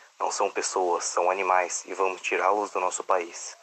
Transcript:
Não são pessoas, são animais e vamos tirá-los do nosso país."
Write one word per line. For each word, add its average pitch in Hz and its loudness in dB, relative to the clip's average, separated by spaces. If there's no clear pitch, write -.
Não 85 0
são 101 0
pessoas, 90 0
são - 0
animais 92 2
e 92 -8
vamos 92 0
tirá-los 98 2
do - -6
nosso 92 -2
país." - -4